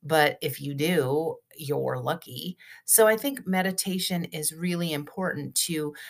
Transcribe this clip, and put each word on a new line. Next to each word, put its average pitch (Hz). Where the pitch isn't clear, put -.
but 151
if 143
you 143
do, 151
you're 135
lucky. 156
So 220
I 220
think 277
meditation 185
is 156
really 170
important 147
to 151